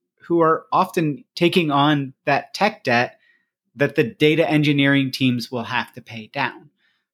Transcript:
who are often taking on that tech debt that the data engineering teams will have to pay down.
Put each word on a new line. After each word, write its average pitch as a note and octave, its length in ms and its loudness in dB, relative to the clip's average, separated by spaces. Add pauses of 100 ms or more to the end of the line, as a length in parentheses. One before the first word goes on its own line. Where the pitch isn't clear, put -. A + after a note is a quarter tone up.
(220)
who E3+ 180 -2
are D#3+ 320 2
often D#3 540 -2 (100)
taking F3 340 2
on C#3+ 440 0 (100)
that C#3 300 -2
tech - 320 -4
debt B2 340 -2 (560)
that C#3+ 200 0
the D#3 100 2
data D#3 440 2
engineering C#3 600 2
teams B2 400 -2
will A#2+ 120 -6
have A#2 320 -6
to A#2+ 60 -16
pay A2 260 -16
down. C#3 420 -8 (440)